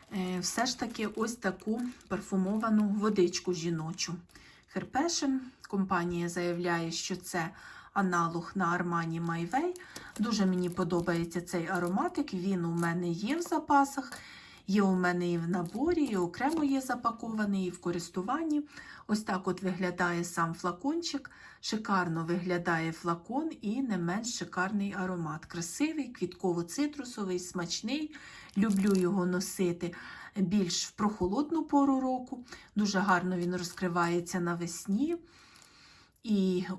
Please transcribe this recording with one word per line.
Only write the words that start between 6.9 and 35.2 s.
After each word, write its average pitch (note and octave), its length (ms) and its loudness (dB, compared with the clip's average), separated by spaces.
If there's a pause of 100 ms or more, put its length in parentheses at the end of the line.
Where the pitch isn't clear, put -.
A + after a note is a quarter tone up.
що F3+ 240 -4
це F3 340 -4 (420)
аналог F3 600 0
на F3 240 2
Armani E3+ 480 -2
My E3+ 240 -2
Way. F4 300 0 (380)
Дуже G3+ 280 2
мені F3+ 240 2
подобається F3 680 0
цей E3+ 280 -4
ароматик, G3 680 0
він F3+ 300 0
у E3 60 0
мене E3+ 380 0
є G3 280 0
в F4 60 -2
запасах, C#4+ 720 2 (540)
є G3 160 4
у F#3+ 120 6
мене F3+ 380 2
і E3+ 60 2
в E3+ 100 -2
наборі, A#3+ 560 2
і A3 120 0
окремо C4 480 2
є C4+ 160 4
запакований, A3 840 0
і F3 40 -2
в - 100 -10
користуванні. B3 840 0 (440)
Ось G#3+ 160 0
так F#3+ 260 -2
от F3+ 140 0
виглядає F3 600 0
сам E3+ 300 -2
флакончик. C4+ 760 -4 (300)
Шикарно F3+ 640 0
виглядає E3+ 680 0
флакон A3 580 -2 (100)
і A3+ 220 -2
не G#3+ 160 0
менш F3+ 400 -2
шикарний G3 600 -2
аромат. E3+ 460 -4
Красивий, C#4+ 680 -4
квітково-цитрусовий, F#3 1300 -2
смачний. A3 760 -4 (420)
Люблю G3 380 4
його F3+ 320 4
носити F3 680 0 (420)
більш F#3 500 2
в - 40 -10
прохолодну G#3+ 720 0
пору C#4 380 4
року. B3+ 440 -4 (320)
Дуже G3+ 220 2
гарно F#3 380 4
він F3 200 0
розкривається F3 840 0
навесні. F3 760 0 (1080)